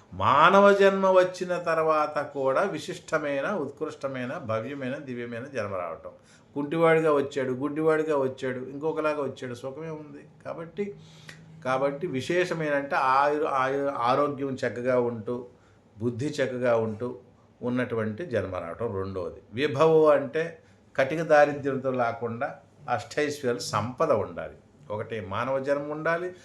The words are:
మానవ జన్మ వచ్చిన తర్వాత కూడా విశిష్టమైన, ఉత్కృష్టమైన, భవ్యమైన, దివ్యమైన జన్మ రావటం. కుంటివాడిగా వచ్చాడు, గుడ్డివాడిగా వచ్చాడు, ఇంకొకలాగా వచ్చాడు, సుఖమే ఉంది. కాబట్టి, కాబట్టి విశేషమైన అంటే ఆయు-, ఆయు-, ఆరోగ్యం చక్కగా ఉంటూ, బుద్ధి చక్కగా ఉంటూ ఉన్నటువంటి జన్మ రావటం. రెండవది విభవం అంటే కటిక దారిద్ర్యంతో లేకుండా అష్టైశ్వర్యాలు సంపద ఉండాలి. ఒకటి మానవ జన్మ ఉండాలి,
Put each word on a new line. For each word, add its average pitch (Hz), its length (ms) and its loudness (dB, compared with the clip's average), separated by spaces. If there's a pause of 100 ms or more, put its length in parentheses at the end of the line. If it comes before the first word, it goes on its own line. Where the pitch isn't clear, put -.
(140)
మానవ 165 600 8
జన్మ 196 320 6
వచ్చిన 180 520 4
తర్వాత 156 760 0
కూడా 135 280 2
విశిష్టమైన, 151 880 -4
ఉత్కృష్టమైన, 143 880 -6
భవ్యమైన, 127 580 -6
దివ్యమైన 120 480 -8 (100)
జన్మ 104 220 -4
రావటం. 85 340 -8 (460)
కుంటివాడిగా 160 580 2
వచ్చాడు, 135 360 0
గుడ్డివాడిగా 151 680 0
వచ్చాడు, 131 420 -2
ఇంకొకలాగా 147 640 -4
వచ్చాడు, 127 320 -8
సుఖమే 135 360 -10
ఉంది. 151 360 -14 (200)
కాబట్టి, 165 500 -8 (720)
కాబట్టి 139 420 0
విశేషమైన 160 640 0
అంటే 139 220 0
ఆయు-, 147 500 4
ఆయు-, 139 420 0
ఆరోగ్యం 135 680 0
చక్కగా 123 440 0
ఉంటూ, 120 460 -2 (540)
బుద్ధి 120 260 -2
చక్కగా 123 500 0
ఉంటూ 110 400 -2 (460)
ఉన్నటువంటి 120 640 -2
జన్మ 95 300 -2
రావటం. 90 400 -6
రెండవది 95 460 -6 (120)
విభవం 151 580 4
అంటే 143 480 0 (360)
కటిక 156 260 0
దారిద్ర్యంతో 143 680 4
లేకుండా 117 640 -4 (340)
అష్టైశ్వర్యాలు 120 680 -2
సంపద 123 520 0
ఉండాలి. 85 420 -2 (380)
ఒకటి 110 300 -6
మానవ 117 380 -4
జన్మ 143 320 -2
ఉండాలి, 170 420 -4 (120)